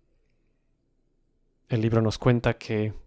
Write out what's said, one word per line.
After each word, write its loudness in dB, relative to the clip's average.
el -2
libro 2
nos 0
cuenta 2
que -4